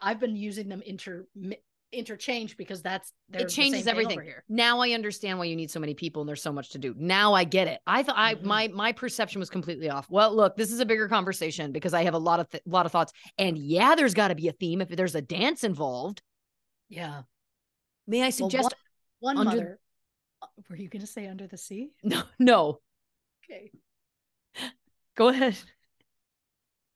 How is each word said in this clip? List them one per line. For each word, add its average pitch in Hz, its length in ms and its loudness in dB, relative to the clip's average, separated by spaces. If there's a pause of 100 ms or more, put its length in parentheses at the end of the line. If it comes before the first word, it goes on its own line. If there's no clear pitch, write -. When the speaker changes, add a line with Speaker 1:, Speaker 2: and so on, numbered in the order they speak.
Speaker 1:
I've 214 160 -2
been 220 160 -2
using 208 340 -8
them 196 140 -10
inter-, 190 420 -12 (120)
mi-, 190 200 -10 (360)
interchange 233 640 -6
because 185 260 -10
that's, 185 300 -6 (160)
they're 202 140 -4
Speaker 2:
It - 20 -2
Speaker 1:
the 269 60 -4
same 285 160 2
Speaker 2:
changes 269 180 0
Speaker 1:
thing 226 80 4
Speaker 2:
everything. 208 260 0
Speaker 1:
over 151 60 -12
here. 143 240 -18
Speaker 2:
Now 240 320 4
I 247 100 2
understand 208 480 -4
why 175 60 -2
you 165 100 -2
need 160 160 -6
so - 80 -8
many 151 160 -4
people 156 260 -6
and 147 80 -6
there's 147 140 -8
so 156 100 -4
much 143 180 -8
to - 80 -14
do. 131 200 -6
Now 196 360 6
I 185 100 6
get 180 240 2
it. - 180 -6
I 220 160 2
thought 269 160 -2
I, 226 160 4
Speaker 1:
Mm-hmm. 190 140 -8
Speaker 2:
my, 214 200 2
my 208 240 -2
perception 226 460 -6
was 185 120 -6
completely 160 380 -6
off. 139 220 -6
Well, 208 240 6
look, 208 220 6
this 208 160 -2
is 233 80 -2
a 254 60 2
bigger 220 220 2
conversation 180 640 -2
because 156 240 -2
I 170 80 4
have 170 120 2
a 165 40 0
lot 170 220 2
of 165 100 -6
th-, 160 160 -10
lot 180 200 4
of 160 60 -6
thoughts. 165 200 2 (260)
And 180 180 0
yeah, 170 380 4
there's 277 200 4
gotta 196 200 2
be 156 140 -2
a - 40 0
theme 185 280 -4
if 185 80 -4
there's 175 260 -2
a 151 80 -2
dance 208 400 -2
involved. 147 600 -4 (640)
Speaker 1:
Yeah. 151 340 -10 (840)
Speaker 2:
May 233 140 2
I - 20 4
Speaker 1:
Well, 262 80 2
Speaker 2:
suggest 262 420 0 (460)
Speaker 1:
one, 269 160 -2
one - 100 4
Speaker 2:
under 220 140 2
Speaker 1:
mother, 190 180 -8 (640)
uh, - 40 -16 (220)
were 180 80 -16
you 185 120 -12
gonna 208 180 -10
say 208 220 -12
Under 190 180 -14
the 185 100 -16
Sea? 226 400 -12
Speaker 2:
<laughs> - 60 -18
No, - 200 0 (180)
no. 190 400 6 (680)
Speaker 1:
Okay. 208 220 -18 (1400)
Speaker 2:
Go 226 140 4
ahead. 254 280 2 (1400)